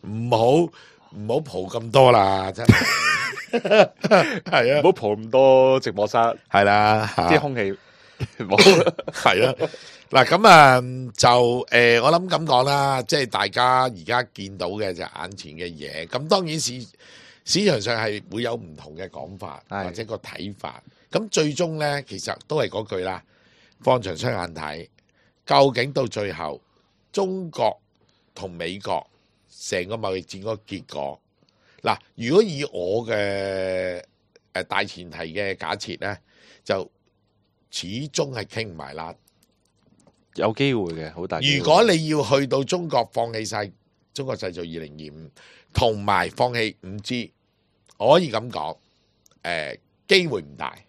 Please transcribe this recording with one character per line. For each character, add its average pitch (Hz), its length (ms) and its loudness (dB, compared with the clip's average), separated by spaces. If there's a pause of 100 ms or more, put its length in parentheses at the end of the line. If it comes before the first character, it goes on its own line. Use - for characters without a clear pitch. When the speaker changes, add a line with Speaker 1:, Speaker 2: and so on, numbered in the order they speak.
Speaker 1:
唔 113 280 -8
好， 113 160 2 (680)
唔 104 120 -12
好 127 120 0
蒲 95 280 -8
咁 113 220 -8
多 131 220 8
啦， 95 400 4
真 117 140 -2
係。 - 60 10 (800)
<laughs> 214 380 4 (540)
係 135 320 2
啊。 151 40 2
Speaker 2:
唔 - 40 -2
好 185 80 6
蒲 107 240 -2
咁 110 140 -12
多 131 500 6
直 113 120 -6
播 101 140 0
室。 104 100 -2 (340)
Speaker 1:
係 101 140 4
啦， 107 420 4 (100)
嚇。 - 140 2
Speaker 2:
啲 160 100 6
空 143 140 -6
氣 104 160 -2
唔 - 800 -12
好。 101 60 4 (340)
Speaker 1:
<laughs> - 400 -2
係 98 40 4 (100)
啦。 127 100 0 (560)
嗱， 131 140 6
咁 202 240 4
啊， 143 320 10 (360)
就， 127 120 4 (380)
誒， 117 360 6
我 143 100 4
諗 180 160 0
咁 165 160 -2
講 131 200 2
啦， 139 380 0
即 151 160 -2
係 135 80 -2
大 101 220 -4
家 127 340 2
而 113 220 -4
家 120 180 -2 (120)
見 98 240 -14
到 90 100 -4
嘅 101 240 -6
就 85 100 -10
眼 90 340 -14
前 78 160 -18
嘅 85 180 -12
嘢， 76 380 -14
咁 143 200 -6
當 190 180 2
然 156 120 -6
市-， 123 220 -8 (640)
市 - 220 -2
場 143 140 2
上 113 160 -4
係 107 260 -4 (100)
會 110 100 -6
有 117 120 -4
唔 87 220 -14
同 78 200 -20
嘅 90 120 -14
講 82 300 -16
法， 80 300 -16
Speaker 2:
係。 98 160 -6
Speaker 1:
或 90 60 -8
者 101 140 -12
個 107 140 -10
睇 98 360 -14
法。 65 280 -14 (280)
咁 214 180 -4
最 151 260 0
終 160 240 -4
呢， 143 240 -4
其 98 160 -16
實 - 160 -8 (140)
都 151 120 -4
係 110 80 -2
嗰 101 160 -8
句 101 140 -8
啦， 92 240 -6 (580)
放 127 220 2
長 95 140 -8
雙 113 160 -6
眼 87 220 -8
睇， 78 340 -12 (580)
究 139 260 4
竟 127 200 -4
到 135 140 -2
最 104 260 -8
後， 78 280 -10 (520)
中 190 380 -4
國 110 260 -2 (580)
同 98 160 -14
美 87 280 -8
國 95 260 -6 (460)
成 - 380 -6
個 110 80 -8
貿 98 200 -6
易 90 60 -8
戰 95 200 -18
嗰 - 20 -18
個 107 240 -8
結 95 140 -12 (100)
果， 71 280 -10 (640)
嗱， 110 140 -2 (200)
如 117 180 -4
果 208 80 6
以 151 220 -4
我 92 420 -4
嘅， 95 960 -4 (520)
誒， 92 100 -6
大 101 200 -4
前 87 260 -14
提 78 80 -18
嘅 92 380 -8
假 82 180 -8
設 101 260 -12
呢， 98 160 -8 (480)
就 98 240 -4 (840)
始 - 160 -12 (240)
終 143 220 -4
係 110 120 -8
傾 110 240 -10
唔 90 60 -18
埋 71 200 -16
啦。 82 180 -12 (1200)
Speaker 2:
有 107 180 -2
機 139 220 0
會 110 80 -2 (100)
嘅， 78 220 -10
好 87 120 -10
大 82 140 -6
機 139 120 -2
會。 143 60 0
Speaker 1:
如 - 60 -4
果 175 200 4
你 165 240 0
要 151 140 -2
去 139 240 0
到 135 160 -2
中 175 260 -4
國 127 240 -2
放 117 200 -6
棄 110 140 -8
晒 104 240 -6 (420)
中 135 140 -10
國 123 100 -8
製 92 160 -10
造 85 80 -14
二 87 40 -10
零 82 280 -14
二 76 240 -18
五， 80 140 -20 (420)
同 113 320 -2
埋 92 260 0
放 123 220 -4
棄 113 300 -4
五 92 160 -14
G， 120 340 -8 (640)
我 120 180 4
可 180 60 6
以 156 100 -6
咁 110 200 -6
講， 80 260 -10 (680)
誒， 78 360 -6 (300)
機 185 180 2
會 110 160 -4
唔 71 140 -20
大。 76 200 -12 (120)